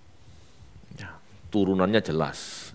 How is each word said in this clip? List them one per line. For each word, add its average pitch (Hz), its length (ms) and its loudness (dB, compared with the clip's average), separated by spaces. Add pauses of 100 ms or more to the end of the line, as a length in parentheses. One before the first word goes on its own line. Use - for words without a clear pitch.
(1000)
Ya, - 160 -14 (320)
turunannya 95 560 4
jelas. - 680 -4